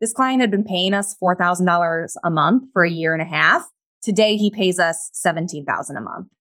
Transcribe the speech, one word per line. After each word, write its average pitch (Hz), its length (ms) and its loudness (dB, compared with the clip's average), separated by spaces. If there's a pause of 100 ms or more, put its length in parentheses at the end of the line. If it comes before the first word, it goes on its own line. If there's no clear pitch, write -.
this 226 120 -4
client 262 280 0
had 233 100 2
been 202 140 0
paying 190 300 0
us 202 260 -4
four 180 160 2
thousand 180 300 2
dollars 170 580 0
a 170 60 0
month 165 420 2
for 185 100 2
a 170 80 2
year 165 220 -2
and 160 100 -2
a 160 40 -4
half. 160 380 2 (380)
Today, 214 340 2
he 208 140 2
pays 185 300 0
us 165 320 -2
seventeen 160 520 -4
thousand 120 320 -6
a - 40 -8
month, - 260 -12 (140)